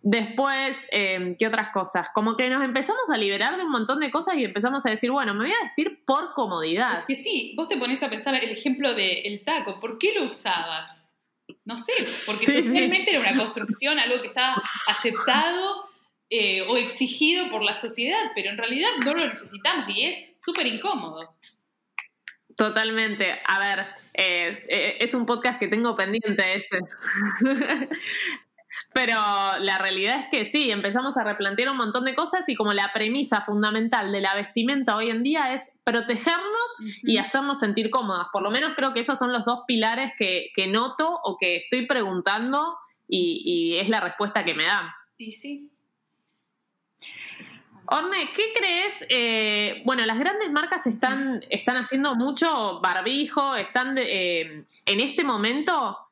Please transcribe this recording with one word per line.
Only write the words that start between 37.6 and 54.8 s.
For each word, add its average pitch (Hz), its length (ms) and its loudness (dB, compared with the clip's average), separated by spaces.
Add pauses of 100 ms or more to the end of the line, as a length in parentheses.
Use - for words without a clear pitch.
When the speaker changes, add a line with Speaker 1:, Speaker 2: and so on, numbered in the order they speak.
Speaker 1:
cómodas. 190 420 0
Por 190 100 0
lo 202 100 0
menos 294 240 0
creo 269 160 2
que 233 80 0
esos 262 180 0
son 247 140 0
los 226 120 0
dos 240 220 0
pilares 233 500 2
que, 185 380 0
que 190 140 2
noto 247 400 2 (160)
o 185 160 -2
que 175 160 2
estoy 247 300 0
preguntando 240 880 0 (320)
y, 175 360 2
y 170 340 2
es 190 100 0
la 220 120 2
respuesta 202 440 -2
que 165 100 0
me 156 100 2
dan. 180 240 2 (300)
Speaker 2:
Y 220 140 -14
sí. 285 380 -14 (2250)
Speaker 1:
Orne, 339 480 0
¿qué 440 220 0
crees? 392 540 0
Eh, 220 760 2
bueno, 240 220 2
las 220 120 0
grandes 381 320 0
marcas 311 360 0
están, 262 640 0
están - 260 0
haciendo 269 380 0
mucho 240 640 2
barbijo, 262 760 2
están 254 380 0
de, 185 460 2
eh, 156 240 -8 (220)